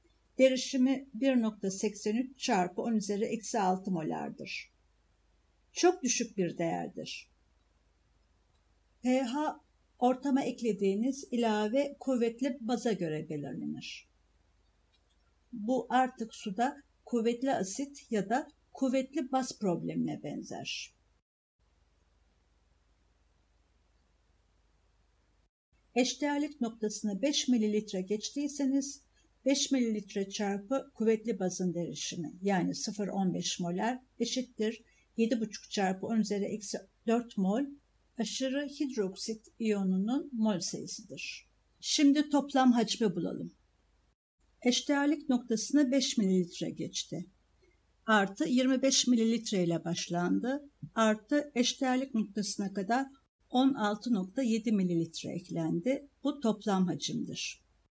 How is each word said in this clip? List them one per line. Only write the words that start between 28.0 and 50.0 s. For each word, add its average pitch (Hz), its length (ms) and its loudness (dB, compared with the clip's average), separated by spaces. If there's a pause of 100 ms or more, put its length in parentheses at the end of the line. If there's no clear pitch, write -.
geçtiyseniz 277 1040 -2 (420)
beş 269 260 2
mililitre 208 580 -2
çarpı 202 640 -4
kuvvetli 220 460 0
bazın 185 340 0
derişimi, 165 680 -6
yani 196 340 2
sıfır 208 320 -4
on 190 260 0
beş 175 260 -4
molar 202 400 -2 (200)
eşittir 233 640 -4 (360)
yedi 226 220 2
buçuk - 320 -8
çarpı 190 360 0
on 220 120 0
üzeri 202 260 0
eksi - 320 -6 (300)
dört 233 300 0
mol 202 260 2 (540)
aşırı 262 500 -2
hidroksit 226 800 -4 (120)
iyonunun 208 760 0
mol 220 260 2
sayısıdır. - 880 -8 (320)
Şimdi 294 500 4
toplam 269 420 6
hacmi 220 440 4
bulalım. 170 380 -4 (1120)
Eşdeğerlik 285 640 2
noktasına 247 600 2
beş 269 260 2
mililitre 185 520 2
geçti. - 560 -8 (800)
Artı 202 440 2
yirmi 254 320 4
beş 269 260 4
mililitre 226 560 2
ile 170 220 0
başlandı. 185 840 -2 (260)